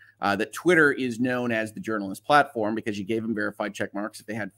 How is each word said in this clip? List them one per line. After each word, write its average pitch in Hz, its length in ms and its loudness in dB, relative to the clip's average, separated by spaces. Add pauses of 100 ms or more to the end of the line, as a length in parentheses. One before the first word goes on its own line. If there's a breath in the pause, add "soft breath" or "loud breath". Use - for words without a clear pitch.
(220 soft breath)
Uh, 101 140 2
that 107 160 -2
Twitter 160 400 4
is 117 280 -4
known 123 320 0
as 110 200 -2
the 104 80 -12
journalist 101 460 -6
platform 120 500 2
because 104 240 -4
you 98 60 -6
gave 110 160 -2
them 113 120 -4
verified 104 400 -4
check - 200 -6
marks 104 260 -8
if - 60 -20
they 104 80 -8
had 107 240 -6